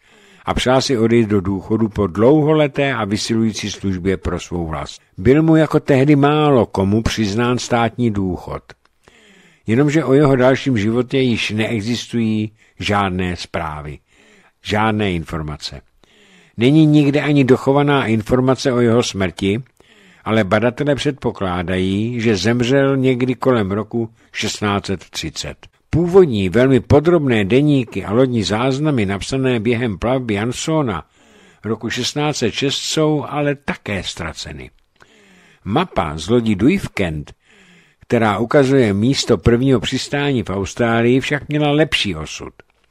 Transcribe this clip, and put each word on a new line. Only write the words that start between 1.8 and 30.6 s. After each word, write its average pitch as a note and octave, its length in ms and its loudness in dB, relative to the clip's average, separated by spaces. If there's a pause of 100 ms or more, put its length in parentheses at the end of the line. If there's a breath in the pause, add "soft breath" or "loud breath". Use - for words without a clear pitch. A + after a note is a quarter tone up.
po G2+ 180 -2
dlouholeté C#3 880 2
a A2 100 -4
vysilující G#2+ 680 -2
službě F#2+ 460 -2
pro F2 240 -6
svou E2+ 260 -6
vlast. D2+ 340 -10 (180)
Byl B2+ 240 4
mu D#3+ 140 6
jako D3+ 240 2
tehdy C#3+ 360 4
málo C#3+ 500 4
komu G2 360 0
přiznán A#2 560 -2
státní A#2 520 -2
důchod. F#2 520 -4 (1040 soft breath)
Jenomže C#3+ 380 2
o C3 80 0
jeho C#3 240 6
dalším B2+ 420 2
životě A#2 400 0
již B2 320 0
neexistují A2 1000 -4 (260 soft breath)
žádné F#2 580 -2
zprávy, D2+ 640 -10 (640 soft breath)
žádné G#2+ 500 -2
informace. D#2 680 -8 (760 soft breath)
Není D3 300 4
nikde D3 340 4
ani C#3+ 240 2
dochovaná C#3 600 2
informace B2+ 680 0
o A#2+ 80 2
jeho A#2+ 220 4
smrti, G2 600 -2 (600 soft breath)
ale A2 200 2
badatelé A#2+ 500 0
předpokládají, G2 1300 -2
že A2 160 2
zemřel B2 600 2
někdy B2+ 380 0
kolem A#2+ 360 0
roku A2 400 -4 (220 soft breath)
šestnáct G2+ 540 -4
set F#2+ 240 -6
třicet. - 460 -10 (340)
Původní E3 580 2
velmi B2 320 2
podrobné C#3+ 640 2
deníky B2+ 600 0
a F2+ 80 -8
lodní A#2+ 300 2
záznamy C3 640 -2
napsané B2 540 -2
během A2+ 380 -2
plavby A#2+ 360 -4
Jansona A#2+ 680 -4 (600 soft breath)